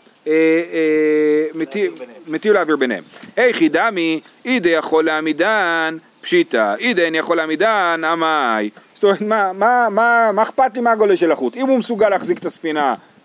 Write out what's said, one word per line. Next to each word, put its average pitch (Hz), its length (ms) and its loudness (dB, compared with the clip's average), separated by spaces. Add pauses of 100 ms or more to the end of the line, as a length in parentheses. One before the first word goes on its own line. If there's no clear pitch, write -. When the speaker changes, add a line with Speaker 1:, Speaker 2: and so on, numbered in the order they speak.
(280)
Speaker 1:
אה, 156 40 0
אה, 156 1200 2
מתיר, 170 360 -4
Speaker 2:
להעביר 165 160 -14
ביניהם. - 220 -20
Speaker 1:
מתיר 160 260 0
להעביר 160 220 0
ביניהם. 120 280 -2 (320)
"היכי 214 340 2
דמי, 165 520 -2 (240)
אידי 233 240 0
יכול 160 360 2
להעמידן, 160 920 0 (240)
פשיטא, 123 580 0
אידי 170 240 0
אין 160 120 0
יכול 165 220 0
להעמידן, 170 680 0
עמאי." 151 640 0 (260)
זאת - 80 -12
אומרת, 196 180 2
מה, 208 320 -2
מה, 233 360 2
מה, 233 440 2
מה 214 100 2
אכפת 247 320 -2
לי 254 60 -4
מה 233 100 2
הגודל 214 240 2
של 170 160 2
החוט? 131 240 -2
אם 262 120 -4
הוא 262 120 2
מסוגל 202 300 0
להחזיק 180 280 -2
את - 80 -10
הספינה, 151 500 -2 (300)